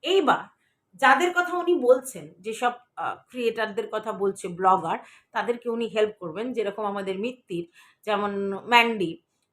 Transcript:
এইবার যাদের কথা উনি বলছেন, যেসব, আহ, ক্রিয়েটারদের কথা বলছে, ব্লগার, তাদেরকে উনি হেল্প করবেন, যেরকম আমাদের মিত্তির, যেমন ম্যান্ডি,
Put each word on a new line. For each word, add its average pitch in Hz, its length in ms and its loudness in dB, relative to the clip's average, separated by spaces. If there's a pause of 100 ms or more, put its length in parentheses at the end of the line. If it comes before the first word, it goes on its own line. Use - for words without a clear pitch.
এইবার 302 420 2 (580)
যাদের 277 320 6
কথা 349 240 0
উনি 349 180 2
বলছেন, 247 500 2 (140)
যেসব, 220 340 -4 (220)
আহ, 127 200 -6 (140)
ক্রিয়েটারদের 226 600 -4
কথা 214 200 -6
বলছে, 196 360 -2
ব্লগার, 185 500 2 (340)
তাদেরকে 233 380 -4
উনি 226 180 -2
হেল্প 214 320 0
করবেন, 180 340 -8
যেরকম 208 320 -4
আমাদের 196 340 -4
মিত্তির, 196 460 -6 (420)
যেমন 202 240 0 (360)
ম্যান্ডি, 226 440 4 (420)